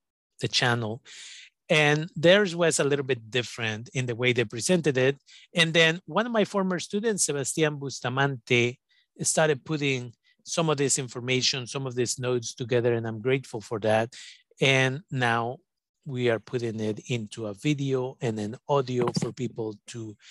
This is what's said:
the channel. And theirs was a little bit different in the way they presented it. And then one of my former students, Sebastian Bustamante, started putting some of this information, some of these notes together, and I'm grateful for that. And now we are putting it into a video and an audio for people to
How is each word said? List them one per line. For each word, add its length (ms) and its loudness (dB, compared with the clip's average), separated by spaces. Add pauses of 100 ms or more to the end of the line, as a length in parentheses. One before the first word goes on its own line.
(420)
the 80 -2
channel. 520 0 (680)
And 480 4
theirs 360 6
was 260 2
a 40 2
little 220 0
bit 260 -4
different 640 -4
in 120 -2
the 100 -4
way 180 2
they 100 2
presented 540 0
it. 200 4 (380)
And 180 2
then 320 4
one 200 0
of 80 -4
my 100 4
former 360 0
students, 440 -2
Sebastian 540 0
Bustamante, 1000 0 (440)
started 420 2
putting 480 -2 (320)
some 260 0
of 60 4
this 240 2
information, 680 -2
some 220 -6
of 80 -8
these 240 -2
notes 340 -2
together, 400 0
and 140 -2
I'm 140 -6
grateful 400 -2
for 180 -6
that. 340 2 (460)
And 500 2
now 500 0 (460)
we 240 0
are 100 2
putting 420 -4
it 260 -2
into 380 -6
a 80 -8
video 680 -2
and 180 -2
an 200 -6 (100)
audio 420 2 (120)
for 100 -4
people 460 -6 (100)
to 300 -12 (140)